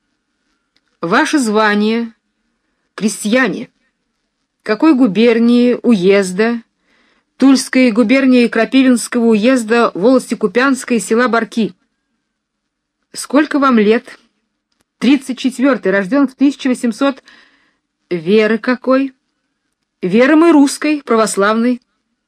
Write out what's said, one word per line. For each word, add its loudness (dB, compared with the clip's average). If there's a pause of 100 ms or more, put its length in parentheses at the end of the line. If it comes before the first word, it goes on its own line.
(1000)
"Ваше 0
звание?" -2 (840)
"Крестьяне". -4 (1000)
"Какой 2
губернии, 2
уезда?" 0 (760)
"Тульской 2
губернии 2
Крапивинского 0
уезда, 0
волости 0
Купянской, -2
села -2
Барки". -4 (1400)
"Сколько -2
вам 2
лет?" 0 (800)
"Тридцать 0
четвертый, -2
рожден 0
в -20
тысяча -2
восемьсот". -4 (880)
"Веры 0
какой?" -2 (880)
"Веры 2
мы 4
русской, 0
православной". -2 (480)